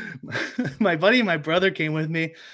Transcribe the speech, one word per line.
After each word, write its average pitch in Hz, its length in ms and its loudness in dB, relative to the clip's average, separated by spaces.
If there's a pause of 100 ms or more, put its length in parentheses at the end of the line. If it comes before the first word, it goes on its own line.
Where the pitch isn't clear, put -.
(220)
<laughs> - 560 -6
My 180 180 2
buddy 202 220 4
and 233 80 4
my 170 100 2
brother 165 340 2
came 160 220 -2
with 156 160 -2
me, 165 260 -2 (200)